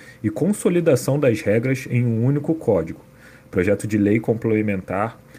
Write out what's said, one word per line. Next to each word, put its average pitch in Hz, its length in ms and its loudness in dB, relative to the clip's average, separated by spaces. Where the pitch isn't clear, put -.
e 107 60 0
consolidação 165 880 0
das 123 220 2
regras 123 460 0
em 123 180 0
um 113 180 0
único 143 320 0
código, 87 480 -2
projeto 98 360 0
de 104 100 0
lei 101 220 2
complementar 107 1000 -2